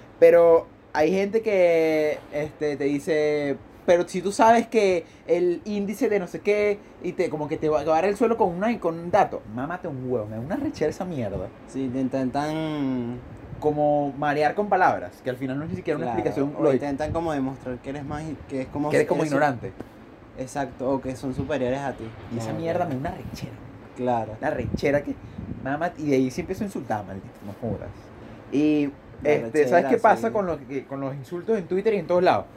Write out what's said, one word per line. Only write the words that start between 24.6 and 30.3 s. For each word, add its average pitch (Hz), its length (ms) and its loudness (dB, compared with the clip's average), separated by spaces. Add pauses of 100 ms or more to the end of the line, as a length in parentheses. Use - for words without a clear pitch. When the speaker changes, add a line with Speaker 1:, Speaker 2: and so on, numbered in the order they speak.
Speaker 1:
que, 277 100 -6 (480)
mamá, 151 340 -4
y 151 100 -6
de 143 100 4
ahí 131 160 4
sí - 80 -6
empiezo 190 240 -6
a - 20 -4
insultar, 120 400 -6
maldito, 95 220 -12 (180)
no 101 140 -10
jodas. 101 300 -6 (600)
Y, 151 360 2 (360)
Speaker 2:
La 147 80 2
Speaker 1:
este, 139 380 2
¿sabes 175 160 6
Speaker 2:
rechera, - 60 0
Speaker 1:
qué 247 80 4
pasa 226 280 4
Speaker 2:
sí. 226 60 -2